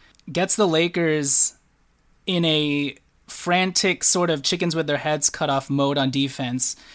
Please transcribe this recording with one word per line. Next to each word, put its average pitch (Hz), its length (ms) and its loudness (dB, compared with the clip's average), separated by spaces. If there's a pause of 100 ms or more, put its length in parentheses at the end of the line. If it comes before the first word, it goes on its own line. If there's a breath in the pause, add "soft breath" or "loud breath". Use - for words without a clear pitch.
(320 soft breath)
gets 170 240 0
the 214 120 4
Lakers 160 880 2 (720)
in 175 180 2
a 147 500 0 (300)
frantic 180 800 0
sort 175 260 2
of 151 140 -2
chickens 175 320 -2
with 160 100 -2
their 147 120 -2
heads 151 340 -2
cut 151 180 -4
off 135 200 -2
mode 143 280 0
on 135 140 0
defense, 131 640 -4 (200 loud breath)